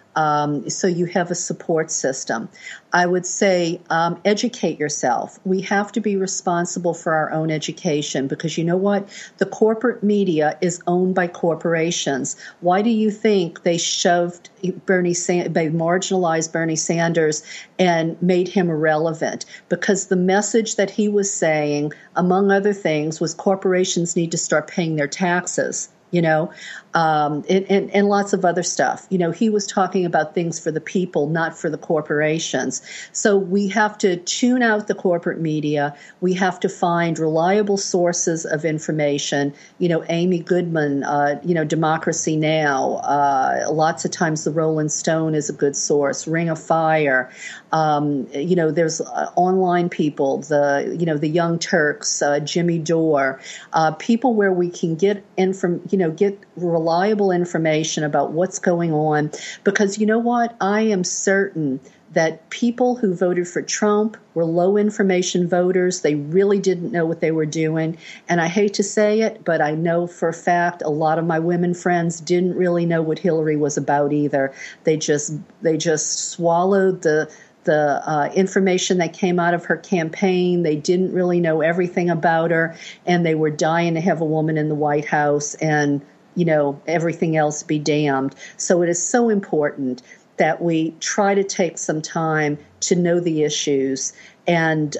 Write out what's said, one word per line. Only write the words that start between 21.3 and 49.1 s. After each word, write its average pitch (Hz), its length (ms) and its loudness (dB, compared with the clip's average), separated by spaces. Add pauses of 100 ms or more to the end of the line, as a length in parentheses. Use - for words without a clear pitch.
saying, 151 600 0 (220)
among 185 360 4
other 196 220 2
things, 156 460 -2
was 160 140 -2
corporations 185 840 0
need 170 160 -2
to 170 60 -4
start 156 300 -2
paying 160 300 -2
their 143 100 0
taxes, - 840 -4 (220)
you 175 100 2
know, 160 300 2 (420)
um, 151 560 2
and, 196 220 2
and, 196 180 2
and 202 180 4
lots 202 260 0
of 185 120 2
other 175 160 2
stuff. - 480 -2
You 190 80 0
know, 170 140 2
he 220 180 0
was 208 160 0
talking 185 400 0
about 165 300 0
things 170 240 -4
for - 100 -6
the 156 100 -2
people, 170 480 -2
not 160 300 -2
for 160 140 -4
the 156 80 -6
corporations. 151 1040 -2 (300)
So 208 220 2
we 196 340 0
have 208 280 0
to 180 200 0
tune 247 440 0
out 214 240 0
the 208 80 -2
corporate 175 480 -2
media. 151 560 -2 (240)
We 185 140 2
have 180 240 -2
to 190 100 0
find 170 480 0
reliable 180 600 2
sources 175 680 0
of 151 180 -4
information. 147 920 -2 (240)
You 180 100 2
know, 165 180 0
Amy 175 300 0
Goodman, 160 640 0
uh, 143 400 0
you 175 120 0
know, 160 80 0
Democracy 160 760 0
Now!, 151 600 0
uh, 135 720 0
lots 156 340 0
of 175 60 -2
times 156 320 -2
the 156 80 -2
Rolling 156 380 0
Stone 160 440 0
is 147 160 -2
a 147 40 -4
good 143 220 0
source, 143 520 -2
Ring 165 220 0
of 160 120 -4
Fire. 156 720 2 (400)
Um, 147 600 0
you 165 240 0
know, 165 140 2
there's, 160 320 0
uh, - 340 -6